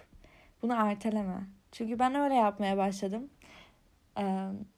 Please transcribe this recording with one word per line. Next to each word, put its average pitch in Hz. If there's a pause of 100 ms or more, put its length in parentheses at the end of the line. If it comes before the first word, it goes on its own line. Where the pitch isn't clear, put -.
(600)
Bunu 233
erteleme. 208 (240)
Çünkü 226
ben 254
öyle 285
yapmaya 202
başladım. 196 (880)
Ee, 190 (280)